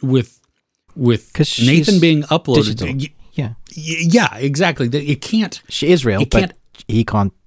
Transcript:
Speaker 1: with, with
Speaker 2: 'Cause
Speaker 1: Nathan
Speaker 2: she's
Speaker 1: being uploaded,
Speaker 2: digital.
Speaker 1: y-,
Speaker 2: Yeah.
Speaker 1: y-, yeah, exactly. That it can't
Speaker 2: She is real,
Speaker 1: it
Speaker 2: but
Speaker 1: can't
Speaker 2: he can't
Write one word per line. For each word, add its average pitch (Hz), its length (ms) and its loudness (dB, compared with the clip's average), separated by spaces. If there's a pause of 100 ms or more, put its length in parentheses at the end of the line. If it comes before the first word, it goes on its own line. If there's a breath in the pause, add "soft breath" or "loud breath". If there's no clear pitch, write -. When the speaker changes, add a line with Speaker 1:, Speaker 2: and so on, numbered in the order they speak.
Speaker 1:
with, 131 380 -2 (560)
with 120 380 0
Speaker 2:
'Cause - 260 -2
Speaker 1:
Nathan 147 360 4
Speaker 2:
she's 180 60 4
Speaker 1:
being 156 220 4
uploaded, 139 540 0
Speaker 2:
digital. 120 100 -6
Speaker 1:
y-, 135 260 -8 (200)
Speaker 2:
Yeah. 117 200 -6 (220)
Speaker 1:
y-, 165 340 -4
yeah, 196 280 2
exactly. 143 500 -2
That 143 220 -4
it 143 120 -2
can't 214 480 -4
Speaker 2:
She - 180 -6
is 165 180 4
real, 104 160 0
Speaker 1:
it 123 80 -2
Speaker 2:
but - 100 2
Speaker 1:
can't 185 140 -2 (340)
Speaker 2:
he 110 180 2
can't 101 280 -2 (140)